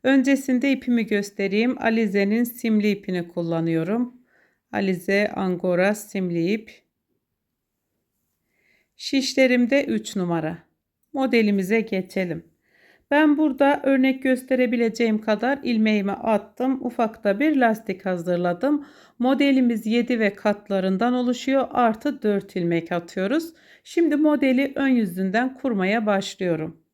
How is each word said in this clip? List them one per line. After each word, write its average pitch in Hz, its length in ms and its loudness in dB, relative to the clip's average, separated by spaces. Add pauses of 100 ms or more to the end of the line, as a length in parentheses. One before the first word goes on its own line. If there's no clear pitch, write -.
Öncesinde 269 680 2
ipimi 240 340 0
göstereyim. 208 760 -2
Alize'nin 220 640 2
simli 214 460 0
ipini 185 380 -4
kullanıyorum. 165 880 -2 (560)
Alize 196 600 0
Angora 185 600 0
simli 180 580 -4
ip. - 300 -8 (2250)
Şişlerim 254 760 2
de 277 140 2
üç 220 320 -4
numara. 170 420 -4 (540)
Modelimize 220 680 0
geçelim. 185 720 -6 (600)
Ben 294 260 4
burada 285 460 2
örnek 262 380 2
gösterebileceğim 240 1000 0
kadar 226 420 -2
ilmeğimi 214 500 0
attım. 247 720 -2
Ufak 226 380 -4
da 202 160 0
bir 302 160 2
lastik 220 500 0
hazırladım. 180 800 -2 (320)
Modelimiz 254 680 2
yedi 240 340 0
ve 202 140 0
katlarından 202 800 -2
oluşuyor. 247 560 0
Artı 240 520 0
dört 202 340 -2
ilmek 170 360 -2
atıyoruz. 196 600 -4 (320)
Şimdi 311 320 0
modeli 277 580 2
ön 269 140 0
yüzünden 220 680 0
kurmaya 214 520 -2
başlıyorum. 180 760 -2 (120)